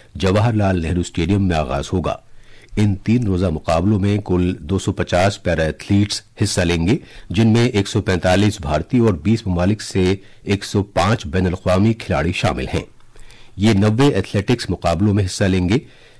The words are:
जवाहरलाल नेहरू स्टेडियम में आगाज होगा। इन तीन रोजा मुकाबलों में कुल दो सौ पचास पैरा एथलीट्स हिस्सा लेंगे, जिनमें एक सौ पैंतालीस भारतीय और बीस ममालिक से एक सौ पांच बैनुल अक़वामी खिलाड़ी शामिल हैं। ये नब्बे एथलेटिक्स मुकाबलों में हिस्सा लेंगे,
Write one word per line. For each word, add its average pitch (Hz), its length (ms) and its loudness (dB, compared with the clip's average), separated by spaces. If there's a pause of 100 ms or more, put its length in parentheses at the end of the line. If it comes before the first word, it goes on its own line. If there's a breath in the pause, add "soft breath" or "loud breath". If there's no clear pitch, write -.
(160 loud breath)
जवाहरलाल 101 640 2
नेहरू 85 220 -2
स्टेडियम 87 400 0
में 87 140 0
आगाज 71 360 -4
होगा। 82 280 -4 (580 soft breath)
इन 104 160 2
तीन 110 320 0
रोजा 92 240 0
मुकाबलों 85 480 0
में 101 240 0
कुल 90 380 0
दो 82 180 -2
सौ 98 140 -4
पचास 92 520 0
पैरा 82 200 0
एथलीट्स 101 580 -2 (180)
हिस्सा 98 220 -2
लेंगे, 87 380 0 (320 loud breath)
जिनमें 113 380 4
एक 98 180 0
सौ 110 120 -2
पैंतालीस 92 600 2
भारतीय 78 380 0
और 104 240 2
बीस 110 240 0
ममालिक 92 340 0
से 95 380 0 (260 soft breath)
एक 101 180 -2
सौ - 180 -2
पांच 95 440 -2
बैनुल 90 260 0
अक़वामी 95 420 2
खिलाड़ी 82 380 -2
शामिल - 360 -2
हैं। - 160 -4 (720 soft breath)
ये 107 160 4
नब्बे 107 340 4
एथलेटिक्स 101 640 -2
मुकाबलों 90 440 0
में 101 80 2
हिस्सा 95 240 -2
लेंगे, 95 340 2 (400 loud breath)